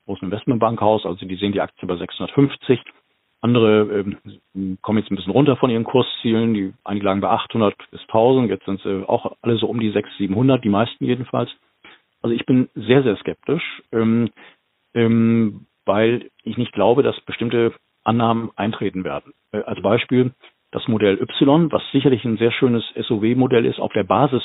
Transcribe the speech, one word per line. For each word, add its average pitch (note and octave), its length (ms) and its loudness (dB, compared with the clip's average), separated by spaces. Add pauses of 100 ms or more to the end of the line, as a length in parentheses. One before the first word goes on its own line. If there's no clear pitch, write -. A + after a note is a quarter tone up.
großen F#2+ 220 -10
Investmentbankhaus. A2 800 0
Also F2+ 200 -8
die F#2 120 -10
sehen G2+ 160 -2
die F2+ 80 -2
Aktie - 260 -8
bei F2+ 80 -4
sechshundertfünfzig. - 840 -2 (640)
Andere, G#2+ 640 4 (500)
ähm, F#2+ 260 -6
kommen G#2+ 180 0
jetzt - 120 -6
ein F#2+ 60 -4
bisschen F#2 160 -8
runter C3+ 240 4
von C3 120 0
ihren A2+ 140 -2
Kurszielen. A2+ 680 0
Die, G2 200 -4 (120)
einige G2+ 200 -6
lagen G2 140 0
bei F#2+ 100 -2
achthundert A2 460 0 (160)
bis G2+ 160 -18
tausend. A#2+ 420 4
Jetzt F#2+ 160 -4
sind G2 160 -6
sie G2 260 -4
auch - 340 -2
alle A#2 160 0
so G#2+ 100 -2
um A#2 140 -4
die G#2+ 80 -2
sechshundert, G2+ 280 -4
siebenhundert, A#2 460 0
die G#2+ 60 0
meisten G#2+ 340 0
jedenfalls. B2 480 -4 (680)
Also A#2 120 -2
ich - 120 -6
bin B2+ 280 2
sehr, B2 300 2
sehr G#2 140 0
skeptisch, - 640 -6 (100)
ähm, A2+ 380 2 (640)
ähm, A2+ 720 2 (200)
weil A2+ 440 0 (160)
ich A2+ 100 -8
nicht A#2+ 160 -6
glaube, A#2 320 2
dass A#2 180 0
bestimmte A#2 520 -2 (320)
Annahmen A2+ 500 0
eintreten G2 480 -4
werden. D2 300 -8 (180)
Äh, G#2+ 120 -6
als G#2+ 180 -8
Beispiel B2 500 2 (400)
das - 160 -6
Modell G#2 340 2
Y, D3+ 480 2
was - 220 -2
sicherlich C3 320 2
ein A2+ 140 0
sehr A#2 140 2
schönes A#2+ 340 0 (100)
S-U-W-Modell A#2 680 2
ist - 160 -2
auf G2+ 100 -4
der G2+ 140 0
Basis A#2+ 380 2